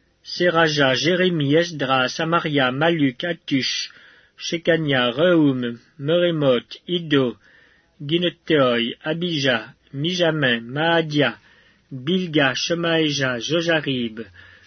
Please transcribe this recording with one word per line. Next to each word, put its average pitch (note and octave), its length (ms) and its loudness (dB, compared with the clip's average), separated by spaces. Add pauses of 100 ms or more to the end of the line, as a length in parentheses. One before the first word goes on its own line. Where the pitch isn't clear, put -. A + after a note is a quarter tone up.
(240)
Seraja, D#3 720 2
Jérémie, E3 580 2
Esdras, C#3+ 560 0
Samaria, D#3+ 600 0
Maluk, D3 520 0
Hatush, - 680 -4 (440)
Shekania, D#3 760 0
Rehum, C3+ 680 2 (220)
Meremoth, D3+ 880 0
Iddo, D3 500 0 (680)
Ginetoi, C#3+ 1000 0
Abijah, C#3 680 -2 (200)
Mijamin, D3+ 680 0
Maadia, D3 760 0 (540)
Bilga, D3 640 -2
Shemaéja, D#3 840 -2
Jojarib, C3+ 840 -2 (460)